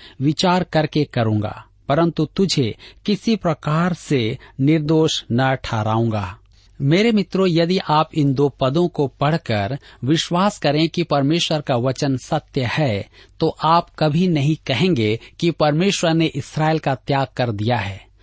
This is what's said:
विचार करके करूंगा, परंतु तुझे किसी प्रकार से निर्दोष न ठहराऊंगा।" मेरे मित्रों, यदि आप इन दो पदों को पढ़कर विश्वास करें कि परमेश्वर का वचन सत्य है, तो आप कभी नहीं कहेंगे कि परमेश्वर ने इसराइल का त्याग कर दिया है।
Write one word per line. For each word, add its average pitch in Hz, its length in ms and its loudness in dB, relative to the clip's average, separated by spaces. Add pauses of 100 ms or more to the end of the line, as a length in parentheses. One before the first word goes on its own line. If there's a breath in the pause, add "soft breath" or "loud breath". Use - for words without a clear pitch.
(200 loud breath)
विचार 175 440 0
करके 151 400 0
करूंगा, 110 600 -2 (240)
परंतु 160 360 0
तुझे 147 520 -2 (280 loud breath)
किसी 214 320 0
प्रकार 165 560 -2
से 131 460 -2 (220 loud breath)
निर्दोष 156 720 2
न 131 220 2
ठहराऊंगा।" 110 840 -2 (420 soft breath)
मेरे 180 320 2
मित्रों, 190 380 0
यदि 170 280 0
आप 156 360 0
इन 143 200 2
दो 143 140 2
पदों 139 400 0
को 143 180 -2
पढ़कर 123 720 -2 (260 loud breath)
विश्वास 170 540 0
करें 151 300 2
कि 175 140 -2
परमेश्वर 151 580 0
का 139 160 -2
वचन 131 400 -2
सत्य 135 560 -4
है, 120 360 -2 (320 loud breath)
तो 160 240 0
आप 170 340 2
कभी 160 300 2
नहीं 151 280 2 (100)
कहेंगे 117 540 0 (200 loud breath)
कि 170 100 2
परमेश्वर 160 640 2
ने 165 120 2
इसराइल 156 520 -2
का 143 160 -2
त्याग 139 320 -2 (100)
कर 120 160 -2
दिया 107 240 -2
है। 98 300 -8 (160)